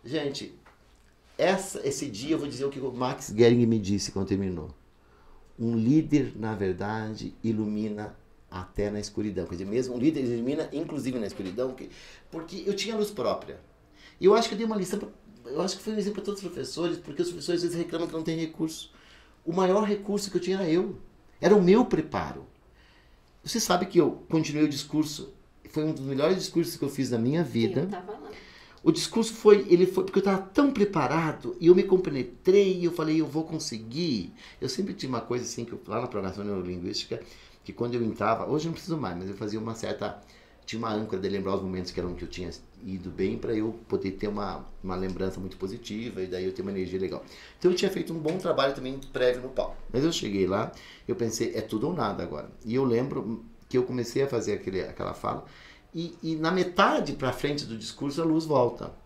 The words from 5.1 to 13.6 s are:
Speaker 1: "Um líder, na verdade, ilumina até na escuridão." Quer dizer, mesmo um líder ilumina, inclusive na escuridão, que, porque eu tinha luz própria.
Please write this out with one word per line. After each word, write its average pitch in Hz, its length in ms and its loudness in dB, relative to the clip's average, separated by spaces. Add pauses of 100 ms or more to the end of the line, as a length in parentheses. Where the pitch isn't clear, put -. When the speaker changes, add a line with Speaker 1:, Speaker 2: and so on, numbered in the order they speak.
Speaker 1:
"Um 117 160 0
líder, 143 600 4
na 110 200 -4
verdade, 104 800 -4 (100)
ilumina 107 720 -2 (340)
até 101 400 -4
na 104 100 -4
escuridão." 101 460 -4
Quer 82 100 -10
dizer, 92 100 -8
mesmo 123 300 -2
um 123 40 -4
líder 147 240 2
ilumina, 120 480 -2
inclusive 135 480 -4
na 104 80 -4
escuridão, 107 460 -4
que, - 160 -14 (420)
porque 165 340 -10
eu 196 100 0
tinha 202 200 -4
luz 208 160 0
própria. 101 480 -4 (640)